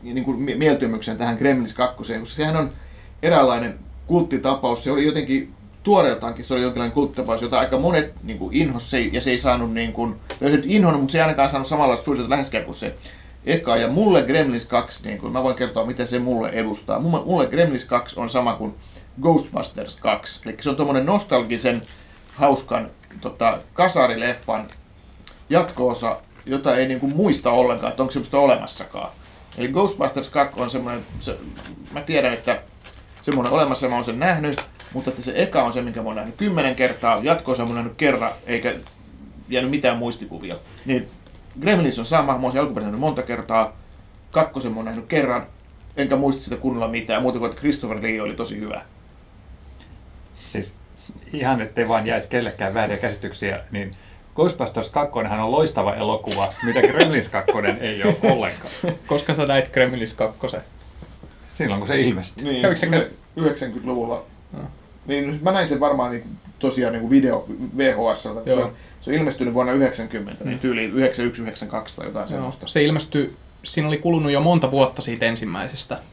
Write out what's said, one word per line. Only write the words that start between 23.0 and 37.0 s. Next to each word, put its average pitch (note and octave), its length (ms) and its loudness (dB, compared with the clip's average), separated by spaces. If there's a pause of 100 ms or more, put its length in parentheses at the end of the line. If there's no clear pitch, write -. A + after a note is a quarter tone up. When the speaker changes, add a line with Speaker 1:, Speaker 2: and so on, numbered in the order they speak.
Speaker 1:
tota, - 380 0 (140)
kasarileffan A#2 920 2 (840)
jatko-osa, B2 680 2 (280)
jota C3+ 320 0
ei C3 100 2
niin C3 120 -2
kuin C#3 160 -2
muista E3 360 2
ollenkaan, A#2+ 380 2
että - 140 -2
onko B2+ 80 -2
semmoista C#3 280 0
olemassakaan. - 720 2 (460)
Eli - 100 -2
Ghostbusters C#3 640 0
kaksi C#3+ 320 0
on A#2+ 80 -2
semmonen, A#2+ 360 -6 (140)
se, - 180 -8 (540)
mä D3 100 -8
tiedän, C#3+ 320 2
että - 280 -2 (600)
semmonen C3 300 0
olemassa, C#3 380 2
mä B2 60 0
oon A#2+ 80 0
sen B2 160 -4
nähnyt, D3+ 420 0 (320)
mutta C4 160 -4
että - 120 -8
se C3 140 -6
eka D3 280 2
on A#2 100 0
se, B2 80 -2
minkä A#2 200 -6
mä A2 80 -6
oon A2 60 -6
nähnyt G#2+ 200 -8
kymmenen D#3+ 400 2
kertaa, A#2+ 480 2